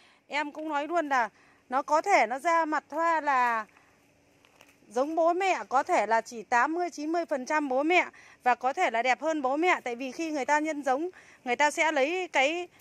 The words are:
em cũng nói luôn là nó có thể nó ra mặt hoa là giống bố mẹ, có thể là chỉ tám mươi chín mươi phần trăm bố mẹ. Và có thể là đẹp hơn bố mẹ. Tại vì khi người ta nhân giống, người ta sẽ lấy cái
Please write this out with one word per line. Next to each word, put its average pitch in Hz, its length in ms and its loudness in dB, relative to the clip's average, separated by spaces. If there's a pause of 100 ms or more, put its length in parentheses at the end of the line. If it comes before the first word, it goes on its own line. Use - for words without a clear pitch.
(280)
em 294 240 -4
cũng 311 180 -10
nói 294 180 -2
luôn 320 220 -2
là 247 200 2 (400)
nó 247 120 0
có 302 200 2
thể 320 260 4
nó 247 120 -6
ra 330 260 2
mặt 311 240 -2
hoa 330 320 0
là 247 440 0 (1200)
giống 262 280 -2
bố 330 180 4
mẹ, 370 240 0 (120)
có 262 140 2
thể 277 240 2
là 226 140 2
chỉ 220 220 -10
tám 254 300 2
mươi 349 160 -2
chín 294 220 -8
mươi 339 140 -2
phần 269 200 -4
trăm 302 240 0
bố 254 140 0
mẹ. 330 220 4 (380)
Và 247 120 4
có 254 180 -2
thể 349 180 0
là 226 100 0
đẹp 247 200 0
hơn 311 200 -2
bố 262 160 0
mẹ. 330 260 2
Tại 240 120 -6
vì 254 160 -8
khi 320 200 -6
người 277 140 -4
ta 294 140 2
nhân 302 240 -4
giống, 277 260 0 (340)
người 240 120 -2
ta 294 160 4
sẽ 320 200 0
lấy 320 420 0
cái 320 340 0 (140)